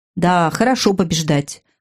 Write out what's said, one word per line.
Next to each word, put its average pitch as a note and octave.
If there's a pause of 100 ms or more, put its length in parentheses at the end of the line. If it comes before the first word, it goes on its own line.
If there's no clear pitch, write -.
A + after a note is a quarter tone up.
(160)
"Да, F3
хорошо A#3+
побеждать, D#3 (180)